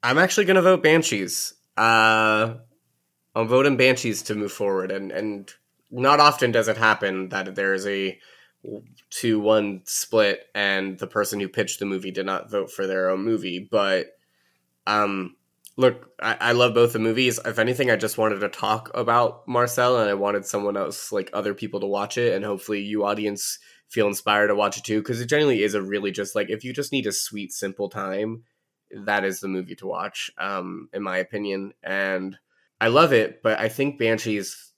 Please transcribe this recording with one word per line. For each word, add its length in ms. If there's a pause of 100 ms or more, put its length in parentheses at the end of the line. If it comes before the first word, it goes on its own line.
I'm 160
actually 280
gonna 160
vote 200
Banshees. 720 (220)
Uh, 800 (800)
I'm 140
voting 280
Banshees 460
to 120
move 180
forward, 380
and, 220
and 400 (380)
not 300
often 320
does 160
it 80
happen 540
that 240
there 200
is 120
a 320 (920)
two 300
one 440
split 720
and 440
the 80
person 340
who 80
pitched 320
the 60
movie 260
did 120
not 260
vote 200
for 160
their 240
own 140
movie. 340
But, 480 (800)
um, 500 (400)
look, 340 (100)
I, 200
I 120
love 220
both 180
the 80
movies. 440
If 140
anything, 320
I 60
just 220
wanted 220
to 80
talk 460
about 540
Marcel, 500
and 100
I 60
wanted 320
someone 300
else, 360
like, 200
other 220
people 260
to 60
watch 320
it, 160
and 100
hopefully 360
you, 240
audience, 540 (300)
feel 180
inspired 420
to 60
watch 240
it 60
too, 180
'cause 180
it 60
genuinely 360
is 120
a 80
really 300
just, 220
like, 140
if 160
you 80
just 200
need 140
a 60
sweet, 400
simple 380
time, 540 (460)
that 340
is 160
the 80
movie 280
to 100
watch, 520
um, 560
in 80
my 160
opinion. 640
And 560 (420)
I 80
love 240
it, 300
but 160
I 100
think 300
Banshees 800